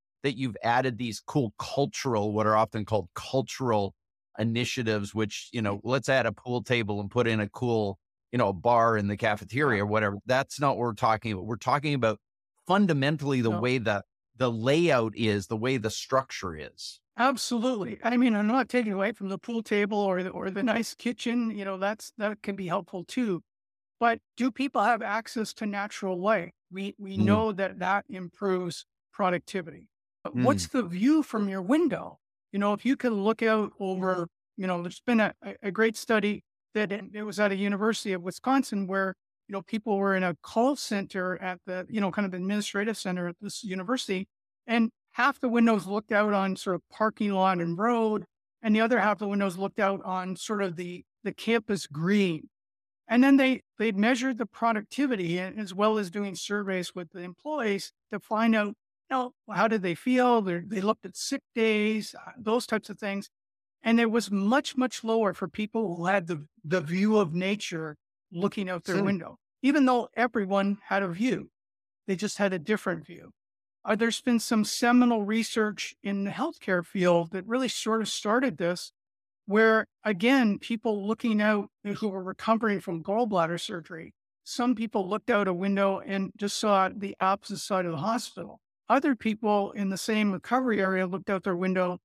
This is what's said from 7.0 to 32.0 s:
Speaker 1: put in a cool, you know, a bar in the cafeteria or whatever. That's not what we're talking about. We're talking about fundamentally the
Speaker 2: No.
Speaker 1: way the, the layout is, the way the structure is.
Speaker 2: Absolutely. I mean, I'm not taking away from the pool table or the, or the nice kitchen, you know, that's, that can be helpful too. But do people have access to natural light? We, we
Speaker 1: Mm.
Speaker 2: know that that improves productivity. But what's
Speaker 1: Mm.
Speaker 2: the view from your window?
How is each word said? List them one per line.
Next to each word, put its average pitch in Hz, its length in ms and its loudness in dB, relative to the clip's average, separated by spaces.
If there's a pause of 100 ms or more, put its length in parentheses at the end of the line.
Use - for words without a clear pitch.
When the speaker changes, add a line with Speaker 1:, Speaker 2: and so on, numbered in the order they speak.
Speaker 1:
put 120 160 2
in 110 120 2
a 104 100 -2
cool, 110 500 -2 (320)
you 123 60 -2
know, 110 120 4
a 98 40 -2
bar 117 440 4
in 101 100 0
the 104 100 -2
cafeteria 110 640 0
or 104 40 0
whatever. 104 380 2
That's 127 340 0
not 143 100 4
what 104 80 0
we're 117 160 -2
talking 110 400 0
about. 95 120 -6
We're 107 120 -6
talking 143 360 0
about 113 260 2 (460)
fundamentally 143 760 2
the 113 100 2
Speaker 2:
No. 101 80 0
Speaker 1:
way 123 200 2
the, 104 240 0 (320)
the 127 160 2
layout 123 640 2
is, 104 320 0
the 113 100 -4
way 127 200 0
the 107 140 -2
structure 113 640 -4
is. - 460 -14 (160)
Speaker 2:
Absolutely. 233 840 -2
I 233 140 0
mean, 240 180 4
I'm 208 140 0
not 247 220 0
taking 226 240 0
away 196 180 0
from 196 160 -10
the 190 100 -6
pool 233 240 -6
table 208 360 0
or 190 260 0
the, 185 60 -4
or 190 200 -8
the 196 140 -4
nice 220 300 0
kitchen, 233 580 -2
you 202 140 -6
know, 190 120 -6
that's, 202 400 -4
that 208 240 -4
can 196 140 -6
be 185 120 -6
helpful 175 360 -4
too. 214 380 -2 (580)
But 233 200 2 (180)
do 247 140 0
people 262 300 -2
have 220 200 4
access 214 540 -4
to 226 100 -6
natural 202 520 -4
light? 180 360 0 (180)
We, 196 260 -8
we 196 200 -8
Speaker 1:
Mm. 208 80 4
Speaker 2:
know 214 260 4
that 190 280 -4
that 190 280 0
improves 180 800 -4 (260)
productivity. 180 800 -4 (340)
But - 140 -10
what's 180 300 4
Speaker 1:
Mm. - 40 -14
Speaker 2:
the 254 120 0
view 214 400 2
from 208 260 -2
your 190 120 -4
window? 226 580 0 (340)